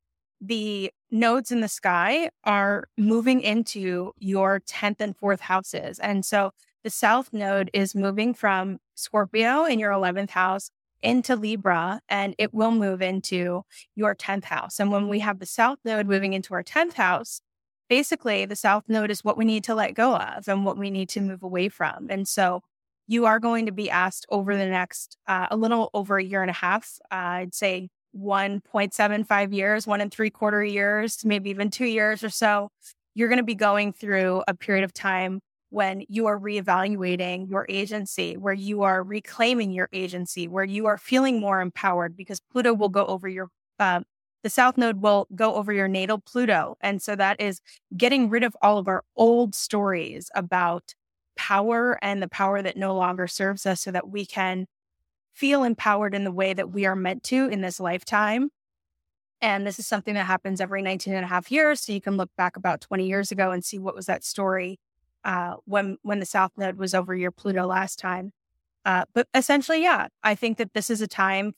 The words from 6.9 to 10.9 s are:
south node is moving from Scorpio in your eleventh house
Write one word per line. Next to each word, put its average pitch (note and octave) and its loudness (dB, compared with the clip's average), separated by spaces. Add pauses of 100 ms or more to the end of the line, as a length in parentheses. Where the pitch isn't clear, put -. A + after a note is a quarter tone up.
south A#3+ 2
node G3 0
is G3 0
moving G3+ 0
from F#3+ 0 (160)
Scorpio A3+ 2
in C4 2
your G#3 0
eleventh F#3+ 0
house F#3+ 0 (320)